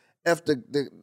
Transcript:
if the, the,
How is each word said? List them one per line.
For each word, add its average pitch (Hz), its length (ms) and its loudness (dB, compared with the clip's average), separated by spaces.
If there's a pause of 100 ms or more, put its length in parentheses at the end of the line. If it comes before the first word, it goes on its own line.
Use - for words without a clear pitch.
(240)
if 170 200 0
the, 135 260 0
the, 139 180 -2 (140)